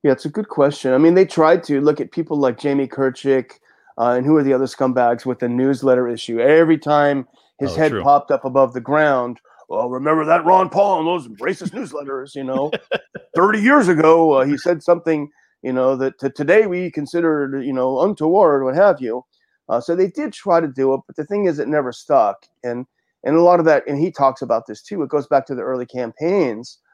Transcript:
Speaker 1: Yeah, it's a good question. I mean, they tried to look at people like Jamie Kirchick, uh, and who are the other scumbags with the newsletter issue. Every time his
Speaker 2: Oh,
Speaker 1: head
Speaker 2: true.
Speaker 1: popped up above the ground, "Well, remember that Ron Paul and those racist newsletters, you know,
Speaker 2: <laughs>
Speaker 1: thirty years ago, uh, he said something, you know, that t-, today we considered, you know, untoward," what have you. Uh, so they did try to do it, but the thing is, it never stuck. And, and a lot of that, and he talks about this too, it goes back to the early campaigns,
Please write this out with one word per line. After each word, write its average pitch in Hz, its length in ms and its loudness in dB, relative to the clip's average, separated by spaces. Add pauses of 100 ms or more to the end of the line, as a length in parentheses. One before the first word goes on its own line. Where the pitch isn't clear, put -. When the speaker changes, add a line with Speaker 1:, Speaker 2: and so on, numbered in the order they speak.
Speaker 1:
Yeah, 143 80 4
it's 131 140 -2
a 156 40 -6
good 208 200 -6
question. 139 440 0
I 131 60 2
mean, 165 160 6
they 190 100 6
tried 170 380 2
to 143 180 -2
look 147 180 0
at - 120 -8
people 156 260 -6
like 131 220 0
Jamie 139 280 -2
Kirchick, 135 680 -2 (440)
uh, 120 140 0
and 127 140 0
who 156 120 4
are 147 60 2
the 135 100 2
other 131 120 0
scumbags 123 600 -2
with 127 140 -6
the 120 100 -4
newsletter 127 580 0
issue. 117 320 -6
Every 156 380 4
time 143 500 0 (320)
his 139 120 -4
Speaker 2:
Oh, - 40 -10
Speaker 1:
head 156 140 0
Speaker 2:
true. 104 140 -4
Speaker 1:
popped 143 260 2
up 135 160 -2
above 131 280 0
the 127 80 -8
ground, 131 580 0 (280)
"Well, 113 220 -4
remember 151 360 -2
that 160 200 2
Ron 185 240 4
Paul 190 300 0
and 160 80 -2
those 170 200 -4 (120)
racist 180 320 -6
newsletters, 143 640 -12
you 139 80 -10
know, 131 280 -4 (320)
Speaker 2:
<laughs> - 320 -20
Speaker 1:
thirty 208 240 2
years 247 280 4
ago, 160 460 4
uh, 135 120 2
he 143 120 -2
said 175 260 -2
something, 160 460 0 (340)
you 127 100 -4
know, 131 220 0
that 131 240 -4
t-, 139 160 -4
today 190 320 2
we 180 240 -6
considered, 147 720 -4
you 139 80 -4
know, 131 280 -2
untoward," 160 640 2
what 131 120 -2
have 180 260 4
you. 120 240 -6 (440)
Uh, 117 120 0
so 170 140 -2
they 185 120 0
did 269 260 -8
try 170 260 0
to 165 80 -2
do 135 260 -2
it, 135 140 -4
but - 80 -20
the 151 100 -8
thing 202 200 -4
is, 156 120 -2
it 123 100 -6
never 143 240 -2
stuck. 113 540 -2 (180)
And, 123 220 -8 (380)
and 147 120 -2
a 165 60 4
lot 175 180 4
of 160 60 -2
that, 151 220 2
and 139 100 -4
he 165 140 -2
talks 135 320 -2
about 117 240 -4
this 107 160 -16
too, 196 180 -8
it 135 80 -6
goes 139 160 -4
back 135 220 0
to 139 80 -8
the 117 80 -8
early 123 240 -6
campaigns, 127 920 -6 (160)